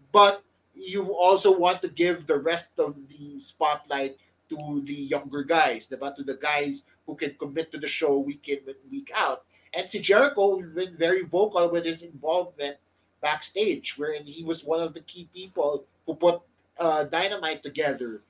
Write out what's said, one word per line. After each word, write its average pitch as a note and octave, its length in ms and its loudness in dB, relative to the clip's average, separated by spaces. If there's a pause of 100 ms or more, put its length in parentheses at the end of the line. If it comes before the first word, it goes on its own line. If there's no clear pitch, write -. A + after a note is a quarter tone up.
(120)
But G3+ 300 8 (340)
you F#3 400 -6
also F#3+ 400 8
want F3+ 260 2
to F3 60 -4
give E3+ 400 0
the D#3 100 2
rest E3 400 -2
of D3 180 0 (120)
the D3 320 -18
spotlight C#3+ 800 -4 (320)
to D3 360 -6
the C#3+ 80 -8
younger C#3+ 500 -6
guys, C#3 440 2
diba? C3+ 280 -8
To C#3 80 -12
the C3 120 -6
guys D3 480 -2 (240)
who C#3+ 80 -10
can C#3+ 240 -8
commit D3 320 -8
to D#3 80 -14
the D3+ 80 -8
show C#3+ 320 0
week C#3+ 300 -8
in C#3 180 -4
and C3+ 80 -14 (160)
week C#3 240 -12
out. D#3 280 -2 (300)
And F#3 160 -6
si G#3 100 -6
Jericho G3+ 600 4
has F3+ 120 -10
been F3+ 240 -6
very F3 280 2
vocal F3 460 2
with E3+ 160 0
his E3 180 -4
involvement D#3 760 -4 (440)
backstage, D#3 760 -2
wherein D3 280 -6
he D3 180 -14
was D#3+ 200 -4
one D#3+ 200 -2
of D#3+ 100 -6
the D#3+ 80 -14
key F3 320 -20
people D#3 520 -4 (200)
who D#3+ 100 -6
put, E3+ 260 4 (380)
uh, D#3+ 260 2
Dynamite E3 580 -4
together C3+ 680 -4